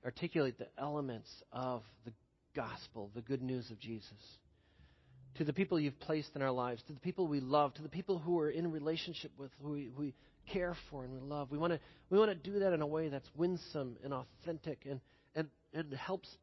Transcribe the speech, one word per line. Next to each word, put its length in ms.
articulate 540
the 100
elements 520
of 320
the 60
gospel, 580
the 80
good 200
news 300
of 80
Jesus, 320
to 80
the 100
people 260
you've 200
placed 360
in 60
our 100
lives, 360
to 60
the 60
people 280
we 140
love, 320
to 80
the 80
people 280
who 180
we're 140
in 220
relationship 680
with, 140
who 100
we, 240
who 80
we 100
care 240
for 140
and 100
we 60
love. 320
We 60
wanna, 220
we 80
wanna 180
do 240
that 140
in 80
a 60
way 220
that's 260
winsome 680
and 100
authentic 760
and, 120
and, 140
and 200
helps 360